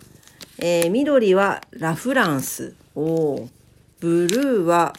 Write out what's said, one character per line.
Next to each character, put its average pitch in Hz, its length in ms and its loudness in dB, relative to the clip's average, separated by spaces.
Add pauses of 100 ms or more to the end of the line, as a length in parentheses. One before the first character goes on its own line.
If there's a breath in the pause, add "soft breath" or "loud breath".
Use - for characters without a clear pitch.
(600 loud breath)
え 170 220 2
ー、 170 100 2
緑 247 440 2
は 196 260 0 (100)
ラ 160 240 -4
フ 247 180 -4
ラ 208 220 0
ン - 60 -2
ス。 - 340 -10 (200)
お 156 420 -2
ー。 117 100 -12 (520)
ブ 170 280 0
ル 240 340 0
ー - 20 -2
は 170 360 2